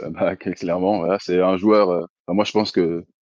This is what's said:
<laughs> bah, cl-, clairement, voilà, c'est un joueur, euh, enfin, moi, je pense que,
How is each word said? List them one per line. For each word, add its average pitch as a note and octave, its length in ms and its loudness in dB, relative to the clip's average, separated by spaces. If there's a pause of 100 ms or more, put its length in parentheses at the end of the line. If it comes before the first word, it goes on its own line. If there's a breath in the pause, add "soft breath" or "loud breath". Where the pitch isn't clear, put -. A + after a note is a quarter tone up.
<laughs> D#2 80 -10
bah, F#2 300 -2
cl-, F#2 140 -8
clairement, F#2 440 -2
voilà, F2 200 0
c'est F2+ 220 0
un F#2 160 2
joueur, G#2 320 4
euh, F2 160 -2 (200)
enfin, F2+ 100 -4
moi, G2+ 100 2
je - 80 -6
pense G#2+ 180 0
que, F2 320 0 (180)